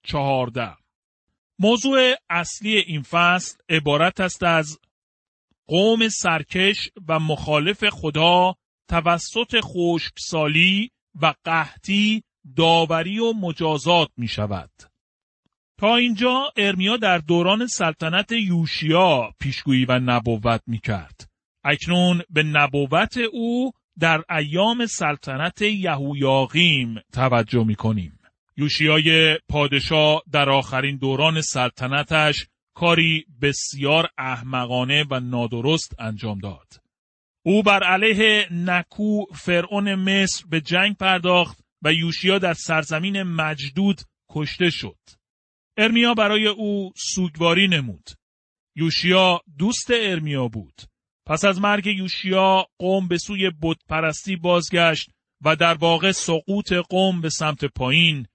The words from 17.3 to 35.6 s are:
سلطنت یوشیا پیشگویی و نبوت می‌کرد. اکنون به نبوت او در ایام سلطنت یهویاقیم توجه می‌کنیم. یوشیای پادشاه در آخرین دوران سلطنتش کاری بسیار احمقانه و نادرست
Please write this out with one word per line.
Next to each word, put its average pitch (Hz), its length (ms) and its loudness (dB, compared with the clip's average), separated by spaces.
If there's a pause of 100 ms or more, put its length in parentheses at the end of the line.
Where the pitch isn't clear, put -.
سلطنت 175 640 -4
یوشیا 165 1080 2
پیشگویی 131 440 0
و 127 140 2
نبوت 117 680 0
می‌کرد. 104 600 -8 (360)
اکنون 175 680 0
به 156 120 0
نبوت 147 760 0 (160)
او 240 400 -2 (260)
در 160 320 0
ایام 180 560 -2
سلطنت 147 760 -6
یهویاقیم 139 1400 0 (120)
توجه 123 520 2
می‌کنیم. 107 540 -2 (380)
یوشیای 156 840 2 (100)
پادشاه 151 720 2 (100)
در 143 180 2
آخرین 139 460 0
دوران 135 440 0
سلطنتش 143 1080 -2 (280)
کاری 165 500 0 (180)
بسیار 143 640 -2 (100)
احمقانه 127 920 -4
و 131 100 -4
نادرست 123 800 -4